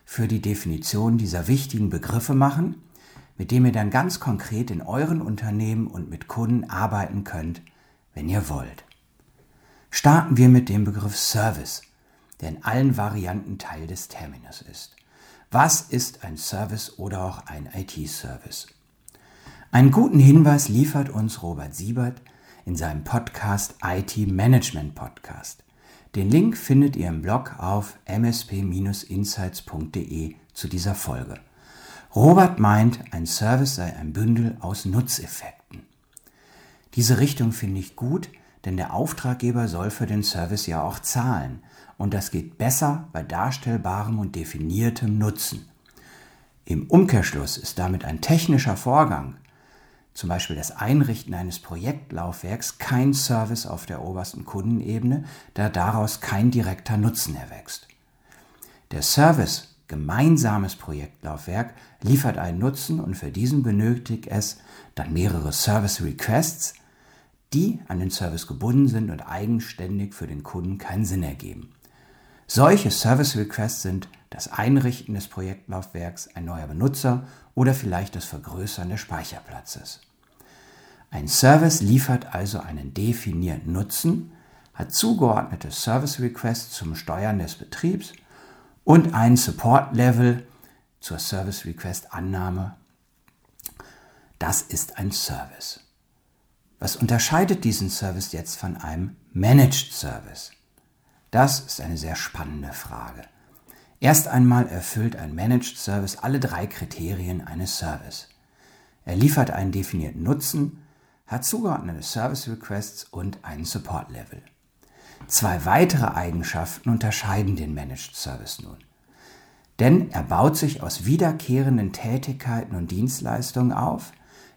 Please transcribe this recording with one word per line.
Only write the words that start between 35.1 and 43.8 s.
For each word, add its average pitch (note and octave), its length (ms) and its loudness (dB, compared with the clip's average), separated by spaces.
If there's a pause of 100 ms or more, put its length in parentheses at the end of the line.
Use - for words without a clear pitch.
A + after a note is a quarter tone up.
Diese A#2 240 4
Richtung B2+ 320 2
finde F#2+ 280 -4
ich - 160 -10
gut, D3+ 320 -4 (380)
denn F#2 100 -4
der - 180 -4
Auftraggeber B2 760 -2
soll F#2 240 -4
für A2+ 160 -4
den G#2 160 0
Service F2+ 420 -2
ja E2 160 -2
auch F#2 160 -4
zahlen. F#2 640 -2 (340)
Und G2+ 200 -2
das - 160 -4
geht E2 260 -6
besser C#3+ 560 0
bei E2 80 -6
darstellbarem G#2+ 960 -2